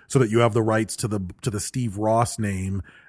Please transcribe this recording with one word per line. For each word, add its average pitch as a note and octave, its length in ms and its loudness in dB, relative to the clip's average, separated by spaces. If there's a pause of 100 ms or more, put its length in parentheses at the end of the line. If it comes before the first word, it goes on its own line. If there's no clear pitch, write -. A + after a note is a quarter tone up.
so C3+ 100 2
that A#2+ 100 4
you A2+ 120 4
have A#2 120 6
the A#2 80 2
rights A2 360 0
to A2 120 -4
the, G2+ 120 -2 (200)
to - 80 -4
the G2+ 100 -4
Steve A2+ 380 -6
Ross A2 420 2
name." G2 440 -4 (260)